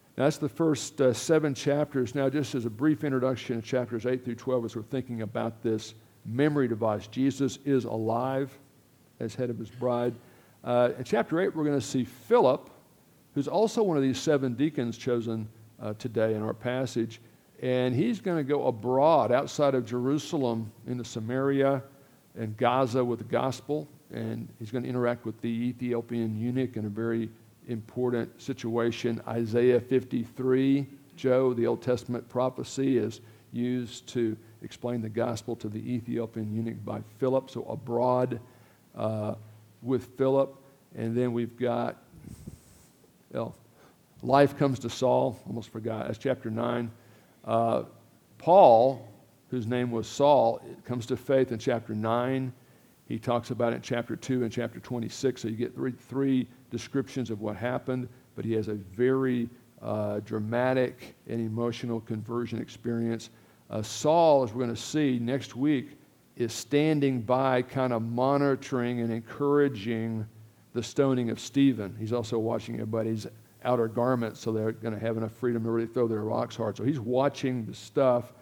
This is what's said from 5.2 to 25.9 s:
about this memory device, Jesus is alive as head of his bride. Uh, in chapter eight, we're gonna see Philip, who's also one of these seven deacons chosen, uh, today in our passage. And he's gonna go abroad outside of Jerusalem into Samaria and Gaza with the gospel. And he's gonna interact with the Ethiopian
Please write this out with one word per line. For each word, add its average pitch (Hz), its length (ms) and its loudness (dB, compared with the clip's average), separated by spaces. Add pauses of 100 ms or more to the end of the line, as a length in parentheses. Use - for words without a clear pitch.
about 113 400 -4
this 110 320 -2 (320)
memory 139 420 2
device, 107 380 0
Jesus 131 580 0
is 135 200 2
alive 117 720 -2 (640)
as 113 140 -6
head 127 140 -2
of 113 100 -6
his 107 120 -10
bride. 120 440 0 (500)
Uh, 123 340 4
in 127 60 -6
chapter 190 360 0
eight, 196 140 0
we're 156 100 0
gonna 143 160 2
see 123 240 0
Philip, 156 640 4 (640)
who's 139 140 -2
also 220 340 2
one 180 140 2
of 139 60 4
these 131 160 2
seven 135 360 2
deacons 131 440 -2
chosen, 113 500 -2 (320)
uh, 107 140 -6
today 110 400 0
in 107 80 -2
our 113 100 -2
passage. 120 680 -4 (400)
And 127 320 0
he's 196 260 0
gonna 170 240 -2
go 139 220 0
abroad 127 640 4
outside 139 420 2
of 123 120 0
Jerusalem 123 840 -2 (160)
into 123 180 -6
Samaria 135 800 0 (520)
and 107 220 -6
Gaza 123 480 2
with 120 160 0
the 110 60 -10
gospel. 127 640 -2 (220)
And 113 380 -6 (100)
he's 110 120 -12
gonna 127 180 -4
interact 120 360 0
with 110 160 -8
the 120 80 -4
Ethiopian 117 920 -2